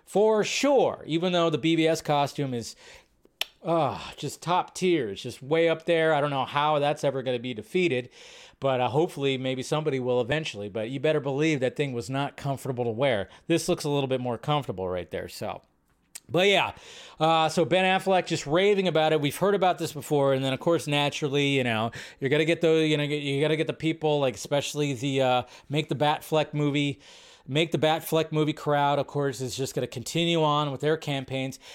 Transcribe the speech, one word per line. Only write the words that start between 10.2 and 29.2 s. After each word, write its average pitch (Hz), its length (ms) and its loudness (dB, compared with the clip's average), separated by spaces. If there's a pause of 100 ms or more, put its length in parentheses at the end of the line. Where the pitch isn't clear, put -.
eventually. 120 480 -2
But 110 220 -4
you 135 100 -6
better 151 200 2
believe 143 400 0
that 123 140 0
thing 143 180 -2
was 120 160 -6
not 135 280 -4
comfortable 135 480 -4
to 120 60 -2
wear. 113 380 0 (180)
This 165 220 0
looks 175 160 0
a 151 60 -2
little 143 160 0
bit 127 140 -2
more 123 180 -4
comfortable 123 500 -4
right 90 220 -4
there, 90 180 -6
so. 90 340 -10 (640)
But 175 220 2
yeah, 151 240 2 (480)
uh, 160 300 4
so 165 160 0
Ben 185 180 2
Affleck 185 420 2
just 160 200 -4
raving 190 420 2
about 156 240 4
it. 156 80 4
We've 143 160 -2
heard 196 180 2
about 180 240 2
this 165 140 -6
before, 139 400 2
and 135 120 0
then 131 80 0
of 131 80 -4
course, 165 260 0
naturally, 143 640 0
you 139 160 2
know, 113 260 0 (300)
you're 135 100 0
gonna 151 140 2
get 160 160 0
the, 160 260 4
you 156 120 2
know, 147 60 0
you 143 360 -2
gotta 156 160 2
get 156 100 -2
the 151 60 -2
people, 156 480 -2
like, 131 140 2
especially 143 580 -2
the, 135 300 0
uh, 127 200 4 (280)
Make 151 180 -2
the 151 80 -4
Batfleck 151 560 0
movie 143 480 0 (460)
make 151 260 0
the 160 60 0
Batfleck 156 540 0
movie 151 220 2
crowd, 143 440 2
of 135 80 0
course, 139 360 -4